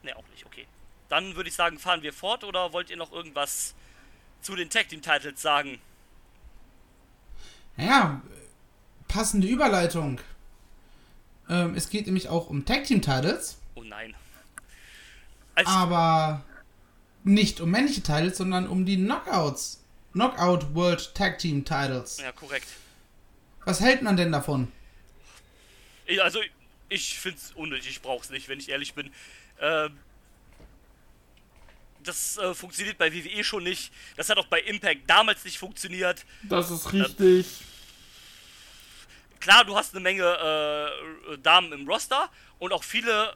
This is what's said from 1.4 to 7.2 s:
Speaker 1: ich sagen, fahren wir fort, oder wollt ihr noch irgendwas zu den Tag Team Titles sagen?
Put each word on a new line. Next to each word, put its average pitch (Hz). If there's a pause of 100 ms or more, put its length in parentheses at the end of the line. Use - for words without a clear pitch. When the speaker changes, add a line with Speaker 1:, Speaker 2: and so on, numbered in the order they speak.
Speaker 1:
ich 175
sagen, 170
fahren 175
wir 147
fort, 214
oder 185
wollt 175
ihr 180
noch 165
irgendwas 147 (680)
zu 196
den 175
Tag 220
Team 156
Titles 143
sagen? 143 (2000)